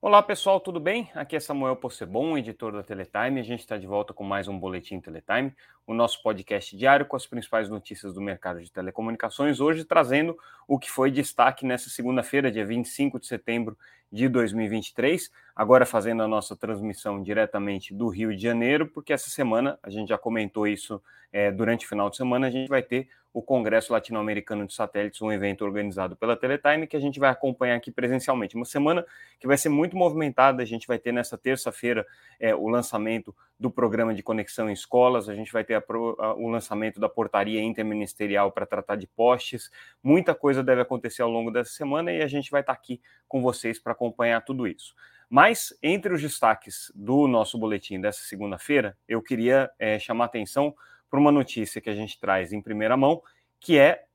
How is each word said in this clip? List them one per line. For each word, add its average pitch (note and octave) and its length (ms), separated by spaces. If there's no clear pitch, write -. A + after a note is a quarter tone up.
Olá, G#3 200
pessoal, G3 380
tudo F3 180
bem? F#3+ 360
Aqui D#3 220
é D3 40
Samuel C3+ 360
Possebon, B2+ 600
editor A2+ 360
da G#2 100
Teletime. A2 580
A A#2 40
gente A#2 220
tá A2 120
de F#2+ 80
volta G2+ 260
com G2+ 120
mais G2 240
um G2 100
Boletim F#2 420
Teletime, G#2+ 540
o A2+ 80
nosso A#2 280
podcast G2+ 540
diário C#3 300
com C#3+ 100
as B2+ 80
principais A2 460
notícias G2+ 420
do F#2 80
mercado F#2 400
de E2+ 100
telecomunicações, A2+ 920
hoje D#3+ 220
trazendo D#3+ 540
o C#3 100
que - 120
foi C3+ 200
destaque B2+ 540
nessa B2+ 240
segunda-feira, B2+ 640
dia G#2 160
vinte A#2 200
e - 40
cinco C#3 280
de - 80
setembro A#2 520
de A#2 180
dois A#2 240
mil A2 140
e - 20
vinte G#2+ 200
e - 60
três, D3 360
agora B2 320
fazendo A2+ 360
a G#2+ 60
nossa G#2+ 280
transmissão G#2 680
diretamente G2+ 720
do A2+ 140
Rio G#2 280
de F#2+ 60
Janeiro, A#2+ 460
porque - 240
essa - 180
semana, B2 520
a - 60
gente G#2 200
já G#2+ 100
comentou G#2+ 480
isso, G#2 340
é, G2+ 180
durante A2+ 360
o - 20
final G#2 220
de - 60
semana, B2+ 320
a - 20
gente C3 180
vai C3+ 140
ter B2+ 260
o A#2+ 80
Congresso A2+ 540
Latino-Americano G#2+ 720
de - 80
Satélites, G#2 480
um A2 100
evento G2+ 320
organizado G2 500
pela A2+ 220
Teletime, D3 500
que D3+ 120
a - 20
gente C#3 180
vai C3+ 120
acompanhar B2 460
aqui A#2 140
presencialmente. B2 640
Uma A#2+ 120
semana D3+ 400
que B2+ 60
vai C#3 100
ser D#3 140
muito E3 260
movimentada, C#3+ 680
a A2+ 40
gente A2+ 200
vai A#2 120
ter A#2+ 140
nessa A#2+ 260
terça-feira, A#2+ 680
é, A2 160
o F2 140
lançamento A2+ 640
do A#2+ 120
programa A2+ 440
de G2 80
conexão A2 460
em G2+ 60
escolas, B2 560
a G2+ 40
gente A2 160
vai A2+ 140
ter - 80
a A2 80
pro-, A#2 380
a, A2 160
o A#2 120
lançamento A2 540
da G#2+ 80
portaria G#2+ 540
interministerial G#2 920
pra - 140
tratar G2+ 300
de F#2+ 100
postes, A#2+ 640
muita E3 320
coisa C3+ 280
deve B2+ 200
acontecer B2 400
ao A#2 80
longo A#2 200
dessa A#2+ 200
semana D#3 420
e E3 80
a D#3 60
gente C#3 240
vai C#3+ 120
tá C3+ 100
aqui - 280
com C3+ 140
vocês A#2+ 380
pra A#2+ 140
acompanhar A#2 500
tudo B2+ 240
isso. - 280
Mas, E3+ 520
entre F#3 300
os D#3+ 80
destaques A2+ 720
do B2+ 320
nosso A#2 300
boletim G#2+ 420
dessa G2+ 260
segunda-feira, G2+ 680
eu A2+ 140
queria, B2+ 560
é, G#2+ 200
chamar A#2 260
a - 20
atenção C#3 480
pra C3+ 120
uma D3 100
notícia B2 480
que A2 120
a G#2 40
gente G#2 240
traz F#2+ 360
em G#2 80
primeira G#2+ 340
mão, C#3+ 260
que D#3+ 180
é D3 260